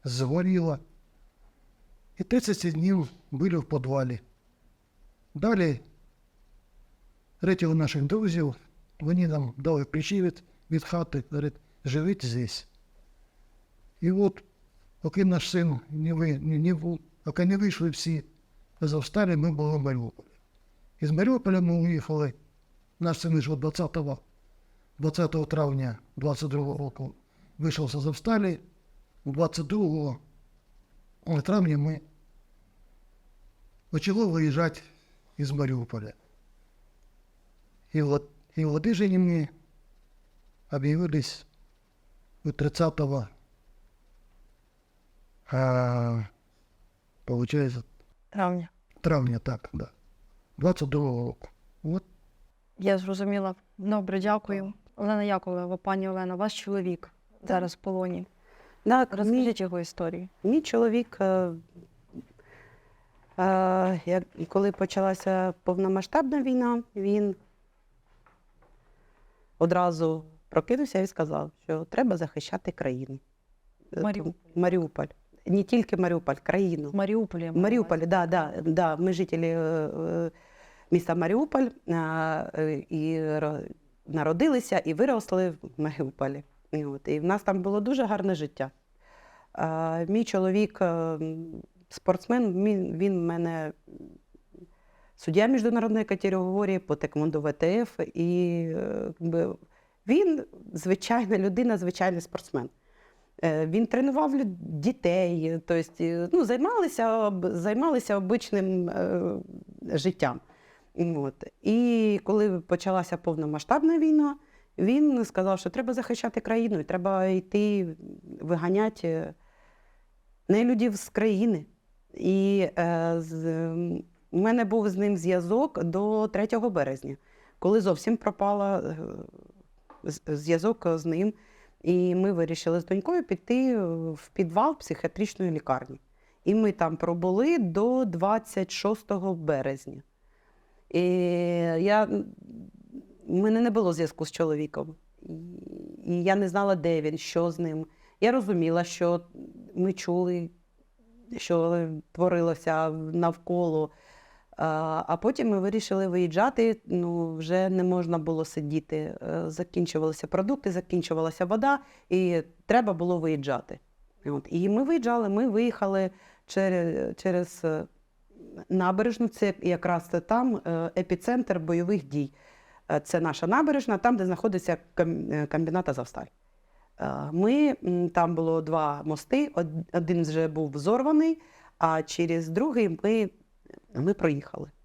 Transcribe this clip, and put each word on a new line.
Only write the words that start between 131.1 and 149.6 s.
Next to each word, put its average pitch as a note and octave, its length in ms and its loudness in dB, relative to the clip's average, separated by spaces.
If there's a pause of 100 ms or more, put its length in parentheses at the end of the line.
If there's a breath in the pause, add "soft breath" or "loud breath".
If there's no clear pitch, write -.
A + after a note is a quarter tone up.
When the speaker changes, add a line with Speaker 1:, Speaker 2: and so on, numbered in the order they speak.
Speaker 3:
І F3+ 320 2
ми F#3+ 180 2
вирішили E3 480 0
з E3 40 -10
донькою D4+ 380 0
піти B3 560 0 (340)
в - 200 -14
підвал G3+ 460 2
психіатричної F#3 720 -4
лікарні. C3 500 -4 (440)
І G3 100 4
ми A3 180 4
там E3 240 0
пробули F#3 640 2
до A3+ 460 2
двадцять G3 640 0
шостого G3+ 640 -2
березня. C#3 680 -4 (880)
І E3 100 2 (800)
я, G#3 240 4 (1200)
в - 80 -2
мене G#3+ 260 4
не A#3+ 100 4
було G3+ 220 2
зв'язку D#3+ 340 -4
з - 40 -12
чоловіком. D3+ 640 -4 (260)
І, F3 100 -16 (720)
і F3 180 0
я F#3+ 140 4
не G3+ 120 2
знала, G3 260 2
де E3 260 2
він, D#3 180 -2
що E3+ 320 0
з D#3+ 80 -8
ним. D#3+ 280 -4 (340 soft breath)
Я A3+ 120 4
розуміла, F3 520 2
що F3 360 0 (540)